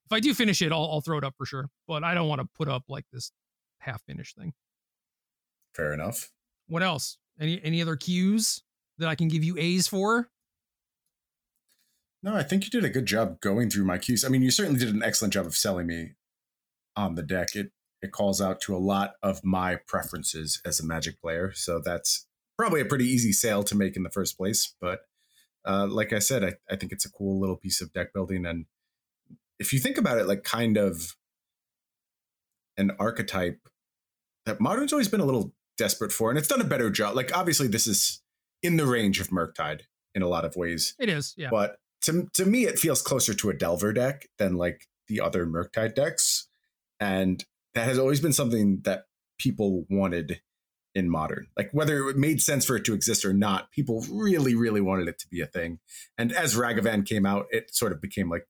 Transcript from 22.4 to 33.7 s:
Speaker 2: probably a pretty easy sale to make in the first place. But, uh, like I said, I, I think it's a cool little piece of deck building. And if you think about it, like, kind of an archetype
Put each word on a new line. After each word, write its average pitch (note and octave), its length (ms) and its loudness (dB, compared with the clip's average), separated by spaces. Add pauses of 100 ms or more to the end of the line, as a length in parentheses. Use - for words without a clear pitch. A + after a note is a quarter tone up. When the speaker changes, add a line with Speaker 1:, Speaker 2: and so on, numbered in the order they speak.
Speaker 2:
probably F3 240 2
a - 20 0
pretty A#2+ 220 2
easy A#2+ 260 2
sale G2+ 320 2
to - 100 -4
make F#2+ 220 2
in F#2 60 -4
the F2+ 80 -6
first - 260 -4
place. G2 420 -2
But, F2+ 220 -6 (640)
uh, G2 220 0
like G#2+ 260 -2
I A2 60 0
said, G2 260 0
I, F2+ 80 -2 (180)
I F#2+ 60 -4
think G2 160 -8
it's - 140 -6
a - 40 -14
cool F#2+ 300 -2
little F#2+ 160 0
piece - 240 -6
of E2+ 140 -12
deck F2 180 -6
building. F#2 320 -2
And E2+ 220 -6 (920)
if - 140 -4
you C3+ 80 2
think C4 160 -2
about D3 220 2
it, G2 80 2
like, G2 180 0
kind A2+ 320 2
of F#2 400 0 (1600)
an G2 240 2
archetype G2 680 -2 (760)